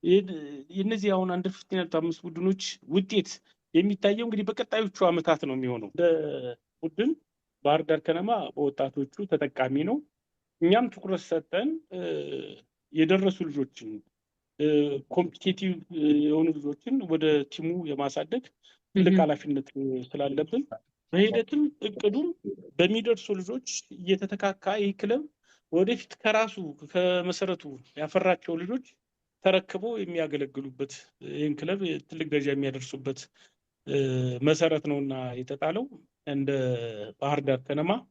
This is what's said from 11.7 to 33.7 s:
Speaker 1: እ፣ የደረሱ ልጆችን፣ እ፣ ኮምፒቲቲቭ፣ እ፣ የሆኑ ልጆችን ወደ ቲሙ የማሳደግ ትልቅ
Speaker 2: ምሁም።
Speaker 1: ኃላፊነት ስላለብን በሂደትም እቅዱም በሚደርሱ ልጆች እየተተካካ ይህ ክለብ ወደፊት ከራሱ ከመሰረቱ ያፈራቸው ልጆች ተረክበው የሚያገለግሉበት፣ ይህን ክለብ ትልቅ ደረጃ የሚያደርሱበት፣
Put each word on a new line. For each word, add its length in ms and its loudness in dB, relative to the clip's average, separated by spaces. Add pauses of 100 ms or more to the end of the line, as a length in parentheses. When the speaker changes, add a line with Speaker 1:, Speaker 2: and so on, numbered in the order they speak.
Speaker 1:
እ፣ 100 -8 (920)
የደረሱ 500 4
ልጆችን፣ 460 -6 (720)
እ፣ 60 2 (420)
ኮምፒቲቲቭ፣ 500 0 (320)
እ፣ 120 -4 (160)
የሆኑ 300 4
ልጆችን 460 -4 (100)
ወደ 200 0 (220)
ቲሙ 240 -6 (140)
የማሳደግ 600 -4 (500)
ትልቅ 120 6
Speaker 2:
ምሁም። 140 8
Speaker 1:
ኃላፊነት 460 2 (360)
ስላለብን 600 -2 (500)
በሂደትም 500 2 (220)
እቅዱም 440 0 (460)
በሚደርሱ 600 2
ልጆች 320 -8 (260)
እየተተካካ 720 -2 (120)
ይህ 180 2
ክለብ 300 0 (480)
ወደፊት 440 2
ከራሱ 400 0 (320)
ከመሰረቱ 760 0 (320)
ያፈራቸው 600 0
ልጆች 300 -6 (580)
ተረክበው 540 0
የሚያገለግሉበት፣ 960 -6 (360)
ይህን 260 -2
ክለብ 260 -4 (240)
ትልቅ 240 -8
ደረጃ 200 0
የሚያደርሱበት፣ 720 -4 (640)